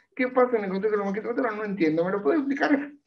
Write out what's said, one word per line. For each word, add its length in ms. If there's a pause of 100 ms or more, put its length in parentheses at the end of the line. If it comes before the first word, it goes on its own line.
(160)
"¿Qué 140
pasa 280
en 60
el 60
Consejo 220
de 60
la 60
Magistratura?". 480
No 140
entiendo, 400
¿me 60
lo 120
podés 160
explicar? 520 (140)